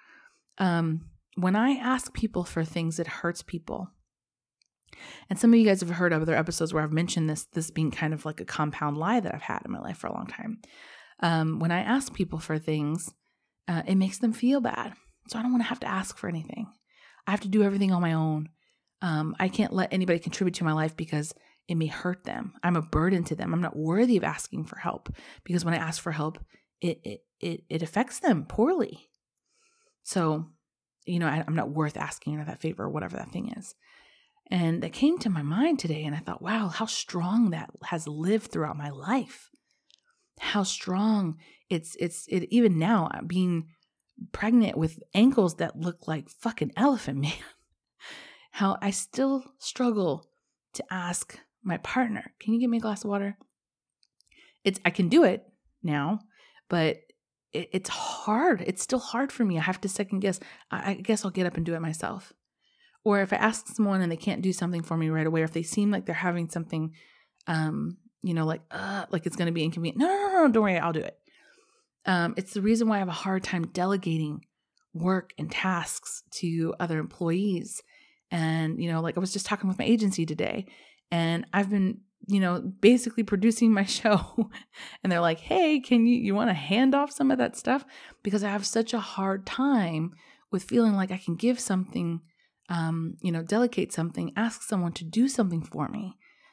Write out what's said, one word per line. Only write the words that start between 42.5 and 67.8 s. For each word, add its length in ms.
even 280
now, 360
uh, 80
being 460
pregnant 440
with 220
ankles 420
that 220
look 300
like 200
fucking 480
Elephant 440
Man, 120
<laughs> 640
how 320
I 80
still 540
struggle 680
to 180
ask 480
my 160
partner, 600
"Can 120
you 60
give 120
me 80
a 20
glass 240
of 60
water?" 280
It's, 200
I 60
can 180
do 140
it 220
now, 380
but 280
it, 200
it's 160
hard. 800
It's 160
still 160
hard 320
for 140
me. 140
I 40
have 200
to 60
second 320
guess. 200
I, 180
I 40
guess 300
I'll 60
get 160
up 100
and 80
do 100
it 60
myself. 520
Or 160
if 120
I 40
ask 320
someone 340
and 100
they 40
can't 260
do 100
something 300
for 140
me 120
right 180
away, 140
or 40
if 80
they 100
seem 280
like 140
they're 100
having 360
something, 420
um, 500